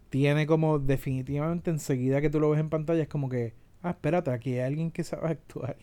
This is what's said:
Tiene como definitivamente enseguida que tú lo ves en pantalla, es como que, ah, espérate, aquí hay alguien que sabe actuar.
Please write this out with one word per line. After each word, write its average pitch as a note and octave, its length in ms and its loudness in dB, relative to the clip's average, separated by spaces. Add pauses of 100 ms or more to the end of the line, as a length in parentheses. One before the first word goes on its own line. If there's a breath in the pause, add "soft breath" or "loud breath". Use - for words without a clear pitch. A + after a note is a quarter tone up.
Tiene C#3+ 380 2
como D#3 320 4
definitivamente C#3 920 -2
enseguida C#3 500 0
que D3+ 100 2
tú D3+ 100 0
lo D3+ 100 4
ves D3+ 100 2
en D#3 80 -2
pantalla, D#3 340 0
es C#3+ 60 -4
como C#3 220 -4
que, A#2+ 240 -2 (280)
ah, F3 80 -4
espérate, E3 400 0
aquí B2 220 -2
hay B2 80 -2
alguien D3+ 300 -2
que - 140 -6
sabe D#3+ 240 -4
actuar. - 540 -6